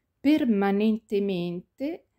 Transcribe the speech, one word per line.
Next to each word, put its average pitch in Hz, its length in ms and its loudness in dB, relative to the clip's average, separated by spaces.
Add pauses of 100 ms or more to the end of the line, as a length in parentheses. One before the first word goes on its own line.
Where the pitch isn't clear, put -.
(180)
permanentemente 202 1900 0 (120)